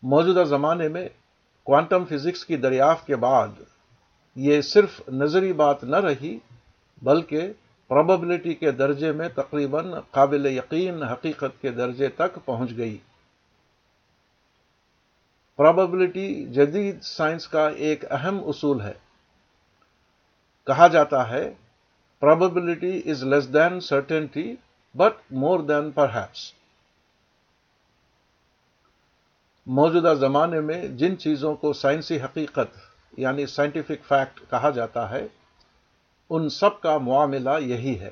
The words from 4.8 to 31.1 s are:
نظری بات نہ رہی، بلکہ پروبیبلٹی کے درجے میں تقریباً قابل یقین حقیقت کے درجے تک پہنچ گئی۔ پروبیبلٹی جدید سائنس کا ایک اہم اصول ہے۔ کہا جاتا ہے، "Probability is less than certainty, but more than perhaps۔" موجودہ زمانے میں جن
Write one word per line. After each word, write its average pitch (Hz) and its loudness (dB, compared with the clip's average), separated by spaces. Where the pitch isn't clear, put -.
نظری 156 0
بات 147 2
نہ 127 -2
رہی، 170 -2
بلکہ 165 0
پروبیبلٹی 170 2
کے 151 0
درجے 139 -2
میں 160 -6
تقریباً 147 -4
قابل 143 2
یقین 160 -4
حقیقت 131 -8
کے 135 -4
درجے 123 -4
تک 170 -4
پہنچ 123 -6
گئی۔ 113 -6
پروبیبلٹی 180 2
جدید 151 0
سائنس 156 -6
کا 156 0
ایک 151 -6
اہم 170 -4
اصول 143 -2
ہے۔ 101 -10
کہا 143 8
جاتا 147 4
ہے، 135 -6
"Probability 170 2
is 139 -4
less 135 0
than 160 4
certainty, 151 -4
but 180 0
more 170 2
than 151 0
perhaps۔" - -2
موجودہ 160 4
زمانے 147 2
میں 156 -6
جن 143 -2